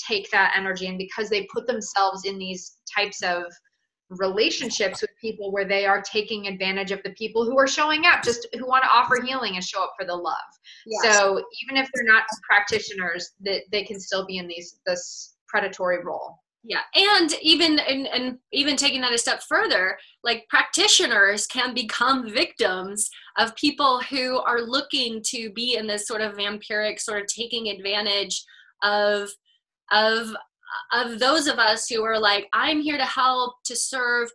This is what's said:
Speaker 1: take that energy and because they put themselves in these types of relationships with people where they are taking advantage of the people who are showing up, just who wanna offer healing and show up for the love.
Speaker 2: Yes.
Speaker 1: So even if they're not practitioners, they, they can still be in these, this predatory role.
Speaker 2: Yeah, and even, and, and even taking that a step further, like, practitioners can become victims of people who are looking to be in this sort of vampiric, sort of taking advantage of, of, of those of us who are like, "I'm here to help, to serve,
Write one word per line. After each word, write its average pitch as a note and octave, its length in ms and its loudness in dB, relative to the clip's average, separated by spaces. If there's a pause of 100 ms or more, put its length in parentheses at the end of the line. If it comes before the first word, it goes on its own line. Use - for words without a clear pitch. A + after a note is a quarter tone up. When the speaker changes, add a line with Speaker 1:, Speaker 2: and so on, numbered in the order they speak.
Speaker 1:
take G3+ 260 -4
that G3 260 4
energy F#3 300 -4
and F#3 100 -6
because F#3+ 320 -6
they G3+ 240 -2
put A#3 120 -6
themselves G3 600 -2
in G3 120 -6
these F#3 380 -10 (180)
types G3+ 300 -4
of F3 220 -2 (720)
relationships G#3 840 0
with G#3+ 80 -4 (120)
people G#3 320 -8
where G3 120 0
they G3 200 0
are G3 160 2
taking G#3 460 -4
advantage F#3+ 440 -4
of G3 120 -6
the G3 80 -8
people A3 340 -2
who B3+ 120 0
are C4+ 100 6
showing D4+ 380 2
up, E4+ 160 6
just A#3+ 320 -2
who A#3+ 140 -6
wanna C4 240 4
offer B3 340 6
healing B3 300 -4
and F3+ 80 -6
show G3 180 -2
up F3 160 -4
for F#3+ 80 -6
the F3 80 -4
love. F3 220 -4 (500)
Speaker 2:
Yes. A3 320 6
Speaker 1:
So G3 240 4 (220)
even C4+ 140 -2
if C4 160 0
they're B3 100 -2
not A3 200 8 (200)
practitioners, G3+ 960 0
they, F#3+ 320 -4
they G#3 120 -2
can G3 180 -10
still F#3+ 240 -4
be F#3+ 120 -8
in F3+ 120 -8
these, E3+ 360 -14
this - 500 -6 (120)
predatory F#3+ 560 -2
role. - 360 -10 (240)
Speaker 2:
Yeah, G#3 180 -4 (120)
and F#4 480 4
even, D#4 380 4
and, C4+ 280 -2
and B3+ 300 -4 (140)
even C#4 240 0
taking C#4 260 0
that B3 120 0
a A#3 40 0
step A#3 300 -2
further, A3+ 500 2 (260)
like, A3+ 260 -2
practitioners C4+ 1000 4
can B3+ 260 -2
become A#3+ 560 0
victims G3+ 800 -2 (280)
of A3 180 2
people C#4 460 2
who B3+ 380 -2
are A#3+ 220 0
looking A#3+ 640 -4
to A3+ 260 -6
be A#3+ 220 -2
in A3 120 -2
this G#3 180 -4
sort A3 160 -4
of G#3 140 -4
vampiric, G#3 640 -4
sort G#3 220 -4
of G3+ 60 -10
taking A#3 420 -6
advantage G3+ 760 -4 (400)
of, G#3 460 2 (600)
of, A3 440 2 (580)
of A#3 260 -2
those C4 280 4
of B3 100 0
us A3 320 2
who A3+ 140 -2
are A3 160 0
like, G3+ 340 2
"I'm D4 260 2
here D4 180 -2
to C4+ 80 0
help, B3+ 500 0 (100)
to B3 100 -8
serve, A#3+ 600 0